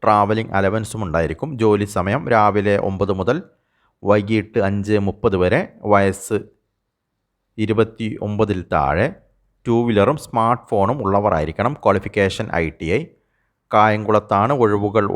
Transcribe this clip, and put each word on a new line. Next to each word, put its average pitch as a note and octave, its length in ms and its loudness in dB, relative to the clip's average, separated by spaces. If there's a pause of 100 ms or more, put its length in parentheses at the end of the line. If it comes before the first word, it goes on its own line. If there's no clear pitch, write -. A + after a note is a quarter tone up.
ട്രാവലിംഗ് G#2+ 480 2
അലവൻസും G#2 520 -2
ഉണ്ടായിരിക്കും. E2 560 -4
ജോലി G#2 260 2
സമയം G2+ 440 -4
രാവിലെ G#2 480 2
ഒമ്പത് G2 420 -2
മുതൽ C3 240 -2 (600)
വൈകിട്ട് G#2+ 560 0
അഞ്ച് G2+ 380 0
മുപ്പത് G2+ 400 -2
വരെ. F#2 360 0 (200)
വയസ്സ് G2 460 0 (1200)
ഇരുപത്തിയൊമ്പതിൽ G#2 1120 -2
താഴെ. E2+ 440 0 (520)
ടൂ A#2 200 2
വീലറും A2+ 300 2
സ്മാർട്ട് A#2 520 -2
ഫോണും A2+ 320 0
ഉള്ളവരായിരിക്കണം. G2 720 0 (100)
ക്വാളിഫിക്കേഷൻ G2+ 720 0
ഐ E2 140 0 (120)
ടി E2 40 -6
ഐ. A2+ 200 -2 (680)
കായംകുളത്താണ് G#2+ 800 2
ഒഴിവുകൾ G#2 520 0 (100)